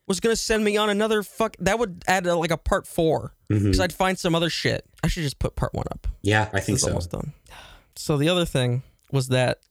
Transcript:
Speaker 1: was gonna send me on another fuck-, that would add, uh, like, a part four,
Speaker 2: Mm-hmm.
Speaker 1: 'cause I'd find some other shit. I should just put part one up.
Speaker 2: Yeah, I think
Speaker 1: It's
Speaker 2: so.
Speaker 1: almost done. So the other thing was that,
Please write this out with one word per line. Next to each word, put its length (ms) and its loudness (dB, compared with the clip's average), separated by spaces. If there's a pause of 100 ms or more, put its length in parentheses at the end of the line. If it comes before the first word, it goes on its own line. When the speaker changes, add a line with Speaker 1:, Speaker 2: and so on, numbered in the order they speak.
Speaker 1:
was 120 -2
gonna 160 2
send 300 0
me 100 2
on 140 2
another 320 2
fuck-, 380 -4
that 180 2
would 300 -6
add, 180 2
uh, 100 2
like, 160 0
a 60 -2
part 300 -2
four, 480 0 (160)
Speaker 2:
Mm-hmm. 160 2
Speaker 1:
'cause 120 4
I'd 140 0
find 240 0
some 160 0
other 160 2
shit. 360 -2 (180)
I 40 4
should 160 0
just 140 -4
put 180 -4
part 180 -2
one 180 -4
up. 160 -10 (160)
Speaker 2:
Yeah, 280 2
I 100 -2
think 160 0
Speaker 1:
It's 60 0
Speaker 2:
so. 60 0
Speaker 1:
almost 220 -4
done. 220 -8 (640)
So 220 -2
the 120 2
other 160 2
thing 360 0 (300)
was 160 0
that, 320 0 (120)